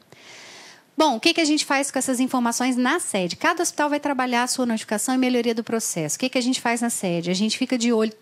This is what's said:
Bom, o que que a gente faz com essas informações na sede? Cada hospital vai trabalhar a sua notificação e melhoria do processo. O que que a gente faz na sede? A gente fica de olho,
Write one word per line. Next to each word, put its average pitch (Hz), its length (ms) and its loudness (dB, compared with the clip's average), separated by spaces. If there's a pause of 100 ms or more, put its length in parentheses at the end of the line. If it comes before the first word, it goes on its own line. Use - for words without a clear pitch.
(960)
Bom, 294 200 4
o - 20 -4
que 330 140 4
que 339 80 2
a 320 40 4
gente 294 200 2
faz 277 260 0
com 269 80 -2
essas 254 220 0
informações 247 560 0
na 254 240 2
sede? 185 340 -2
Cada 339 260 2
hospital 294 280 0
vai 294 100 0
trabalhar 254 440 0
a 254 40 -2
sua 254 180 -2
notificação 226 500 -2
e - 20 2
melhoria 247 360 2
do 226 120 -4
processo. 180 500 -2
O - 40 -6
que 254 100 0
que - 80 -2
a 254 40 0
gente 254 200 0
faz 233 180 0
na 233 100 0
sede? 170 400 -2
A 185 40 2
gente 208 240 0
fica 254 200 0
de 233 140 2
olho, 220 300 2